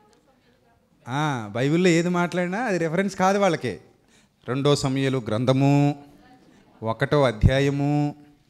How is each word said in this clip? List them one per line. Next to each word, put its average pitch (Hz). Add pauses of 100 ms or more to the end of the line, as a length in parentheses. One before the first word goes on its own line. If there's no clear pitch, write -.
(1080)
ఆ, 131
బైబిల్లో 151
ఏది 170
మాట్లాడినా 175
అది 220
రిఫరెన్స్ 175
కాదు 190
వాళ్ళకి. 151 (680)
రెండో 139
సమూయేలు 135
గ్రంథము 139 (760)
ఒకటో 131
అధ్యాయము 139 (340)